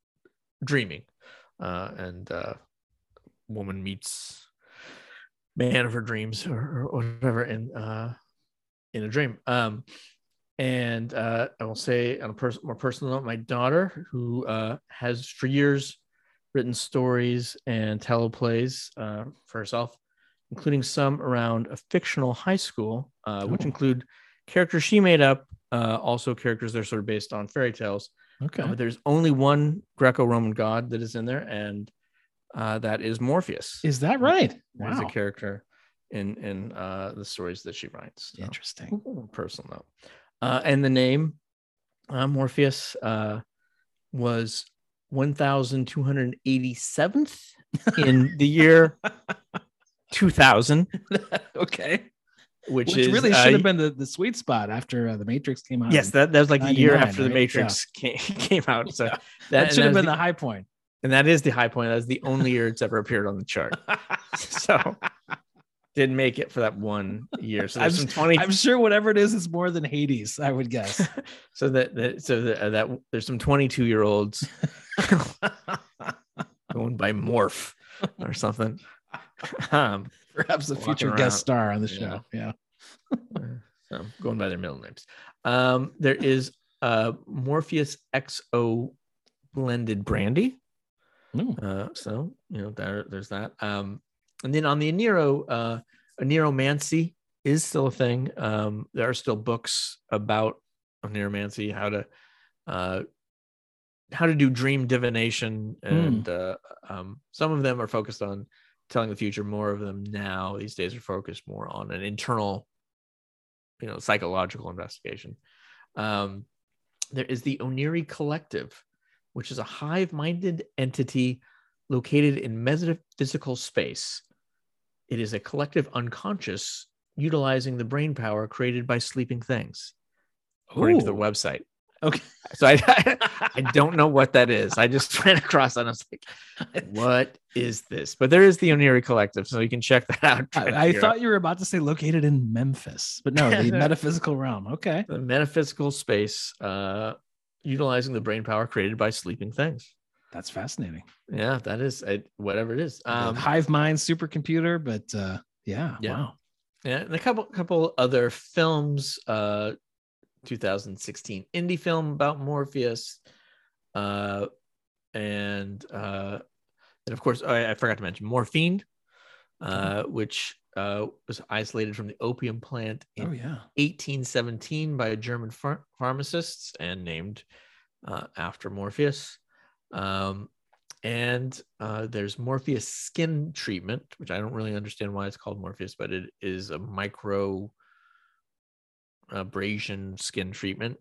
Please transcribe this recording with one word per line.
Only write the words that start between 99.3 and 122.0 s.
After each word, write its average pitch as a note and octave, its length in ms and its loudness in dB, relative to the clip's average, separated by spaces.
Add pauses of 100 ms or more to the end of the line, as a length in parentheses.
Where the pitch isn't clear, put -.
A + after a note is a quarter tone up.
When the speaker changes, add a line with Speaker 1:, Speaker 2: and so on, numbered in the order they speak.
Speaker 1:
books - 600 -4 (120)
about G#2+ 460 0 (480)
Oniromancy, G2+ 680 -6
how G2+ 180 -4
to, G2+ 160 -4 (600)
uh, F#2 360 -4 (1080)
how E3+ 140 2
to E3 80 4
do C#3+ 160 6
dream C3 360 0
divination, A2+ 960 -2
and, D3 440 2
Speaker 2:
Hmm. F2+ 60 -6
Speaker 1:
uh, F#2 220 -4 (340)
um, F#2+ 320 -14 (120)
some D#3+ 200 -2
of D3 100 0
them B2+ 180 0
are A2 80 -4
focused A2 340 -4
on G2+ 240 -8 (440)
telling A2+ 200 0
the G2+ 60 -6
future. G#2 280 -4
More G#2 260 -4
of G2+ 100 -4
them G2+ 240 -10
now G2+ 540 -8
these G#2 160 -12
days F#2 200 -6
are A#2 60 -14
focused - 480 -10
more G#1 200 -12
on - 220 -10
an F#2+ 120 -8
internal, G#2 640 -4 (1120)
you A#2 80 -10
know, F2 100 -10
psychological F#2 720 -2
investigation. - 640 -14 (600)
Um, G2+ 480 -4 (680)
there C3 120 -4
is A#2+ 180 -4
the C#3 200 -2
Oniri C#3+ 440 -4
Collective, D3 720 -8 (540)
which - 180 -10
is B2+ 80 -10
a A2+ 60 -8
hive-minded E3+ 1000 -4 (140)
entity B2+ 600 -2 (480)
located C#3 500 2